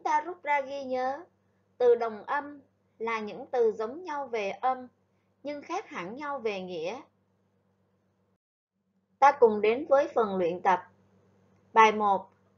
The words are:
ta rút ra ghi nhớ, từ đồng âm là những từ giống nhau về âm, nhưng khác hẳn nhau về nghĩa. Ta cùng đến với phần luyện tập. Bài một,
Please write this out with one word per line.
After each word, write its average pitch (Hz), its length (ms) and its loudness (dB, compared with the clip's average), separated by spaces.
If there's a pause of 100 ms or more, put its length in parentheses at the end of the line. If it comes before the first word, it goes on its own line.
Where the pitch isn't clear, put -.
ta 311 180 0
rút 349 220 -10
ra 294 180 0
ghi 277 240 -8
nhớ, 254 400 -4 (540)
từ 240 160 6
đồng 226 300 -2
âm 285 360 -6 (380)
là 226 220 -6
những 208 260 -10
từ 233 260 2
giống 233 320 -8
nhau 285 220 -8
về 220 240 -4
âm, 254 380 -4 (540)
nhưng 285 200 -10
khác 370 260 -8
hẳn 208 280 -12
nhau 285 220 -8
về 214 220 -6
nghĩa. 180 400 -8 (2250)
Ta 277 140 8
cùng 220 280 4
đến 233 280 2
với 277 200 4
phần 208 280 -2
luyện 180 240 0
tập. 180 200 2 (920)
Bài 220 200 8
một, 202 380 0 (280)